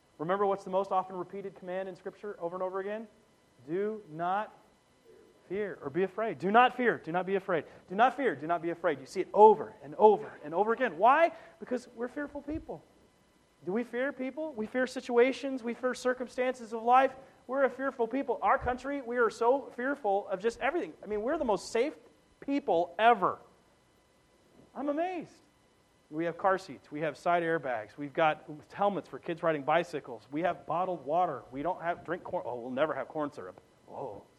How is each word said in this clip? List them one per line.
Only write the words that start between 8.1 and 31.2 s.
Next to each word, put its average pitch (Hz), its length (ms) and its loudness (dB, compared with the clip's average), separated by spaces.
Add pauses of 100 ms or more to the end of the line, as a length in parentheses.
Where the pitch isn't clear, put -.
fear. 233 180 2
Do 139 140 -8
not 170 120 0
be 170 100 -4
afraid. 165 280 0
You 131 80 -16
see 190 140 -4
it 175 140 -4
over 196 400 8 (100)
and 147 120 -14
over 208 460 4
and 151 100 -10
over 208 200 0
again. 220 260 -2
Why? 285 320 6 (300)
Because - 340 -6
we're 240 140 -8
fearful 285 340 -8
people. 277 400 -10 (840)
Do 175 80 -4
we 233 120 0
fear 247 280 -4
people? 277 420 -8
We 214 120 -6
fear 254 200 0
situations. 254 760 2
We 233 120 -6
fear 247 200 -2
circumstances 247 800 -4
of 226 100 -6
life. 262 320 6 (320)
We're 269 180 0
a 247 60 4
fearful 247 380 -2
people. 247 340 -2
Our 233 160 4
country, 262 440 -4
we 240 160 -4
are 226 120 4
so 240 460 2
fearful 240 520 -2
of 190 120 -4
just 226 200 -2
everything. 247 420 -2
I 180 40 -14
mean, 208 160 -4
we're 294 160 -2
the 302 60 -4
most 202 260 -2
safe 254 240 0 (460)
people 175 580 0
ever. 202 400 4 (1400)
I'm 285 140 -4
amazed. 330 460 -4 (760)
We 160 160 -2
have 165 100 -4
car 190 220 2
seats. - 340 -16
We 147 80 -8
have 151 160 -2
side 175 260 2
airbags. 135 540 -2
We've 143 160 -10
got 156 320 2 (280)
helmets 196 360 0
for 135 100 -12
kids 170 240 -8
riding 156 200 2
bicycles. 151 680 -2
We 151 120 -4
have 175 240 -2
bottled 170 400 -2
water. 156 440 0